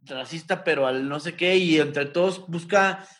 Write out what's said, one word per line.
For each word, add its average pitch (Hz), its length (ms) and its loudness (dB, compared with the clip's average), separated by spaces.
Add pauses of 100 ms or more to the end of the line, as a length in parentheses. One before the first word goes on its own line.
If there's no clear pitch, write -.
racista, 151 580 -8
pero 143 240 2
al 131 220 -2
no 147 100 -6
sé 165 160 -8
qué, 180 220 2
y 170 220 4
entre 143 260 0
todos 180 420 -2
busca 185 580 0 (140)